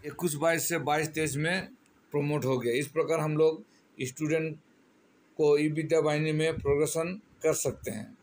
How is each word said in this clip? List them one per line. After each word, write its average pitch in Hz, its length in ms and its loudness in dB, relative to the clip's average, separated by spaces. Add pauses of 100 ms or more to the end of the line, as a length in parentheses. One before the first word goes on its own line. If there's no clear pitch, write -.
इक्कीस 147 280 -4
बाईस 165 360 0
से 170 80 0
बाईस 151 300 0
तेईस 151 280 -2
में 165 320 -2 (440)
प्रमोट 147 340 -2
हो 131 140 2
गया। 120 140 -2
इस 139 140 -2
प्रकार 156 320 0
हम 151 180 0
लोग 160 280 2 (360)
स्टूडेंट 156 580 -2 (760)
को 147 200 6
ई 151 120 2
विद्या 156 300 2
वाहिनी 151 320 2
में 156 280 0
प्रोग्रेशन 160 640 0 (220)
कर 156 100 4
सकते - 380 -4
हैं। 107 320 -10